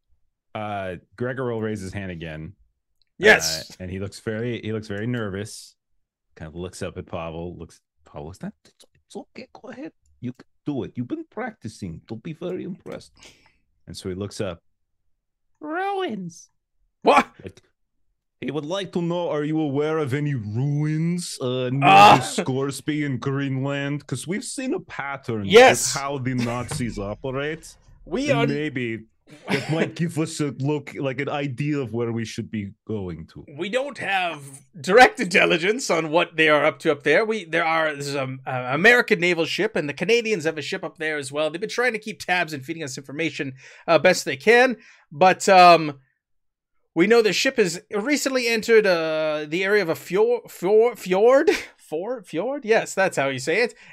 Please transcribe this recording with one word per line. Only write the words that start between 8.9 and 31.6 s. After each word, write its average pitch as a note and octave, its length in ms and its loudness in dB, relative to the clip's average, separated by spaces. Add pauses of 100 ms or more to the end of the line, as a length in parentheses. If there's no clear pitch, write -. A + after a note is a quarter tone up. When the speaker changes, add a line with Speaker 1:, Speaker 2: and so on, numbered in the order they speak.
Speaker 1:
it's - 100 -18
okay. - 320 -18 (140)
Go A#3 80 -18
ahead. C4 220 -16 (280)
You B2 120 -10
can - 140 -20 (200)
do C#3 180 -6
it. E2+ 120 -14
You've B2 120 -8
been D#4+ 220 -8
practicing. - 760 -12
Don't - 160 -12
be E3 120 -12
very F3+ 300 -10
impressed." - 480 -14 (760)
And E2 100 -16
so - 140 -10
he F#2 40 -6
looks G2 260 -8
up. F#2 220 -8 (1000)
"Ruins." D#4+ 880 -8 (520)
Speaker 2:
What? - 280 4 (120)
Speaker 1:
Like, - 200 -18 (800)
he C3 100 -6
would D3 160 -6
like F#3 260 -6
to F#3 80 0
know, E3+ 300 -2
are D3 140 -2
you D#3 160 -2
aware D3+ 380 0
of C#3+ 140 -2
any D3 220 -2
ruins, D3 1080 -2
uh, B2+ 320 -2
near C3+ 120 -2
Speaker 2:
Ah. G3 320 12
Speaker 1:
the C3 260 -2
Scoresby C#3 640 -4
in C3+ 140 -4
Greenland? C#3 880 -4
'Cause C3 200 -8
we've F3+ 180 -6
seen C4 300 -6
a F#4 60 -6
pattern C3+ 680 -8
Speaker 2:
Yes. G#3+ 480 6
Speaker 1:
with C#3+ 80 -4
how C#3+ 160 -6
the B2+ 160 -4
Nazis A#2+ 640 -4
operate. C3+ 800 -8 (280)
Speaker 2:
We A#3 260 -4
Speaker 1:
And - 100 2
Speaker 2:
are - 140 2
Speaker 1:
maybe B2 500 -6 (440)
that C#3 240 -2
might D#3+ 220 -2
give E3 240 -4
us D#3+ 220 -4
a D3 180 -2
look, C#3+ 360 -4
like, C3+ 260 -6
an C3+ 80 -4
idea D3 500 -4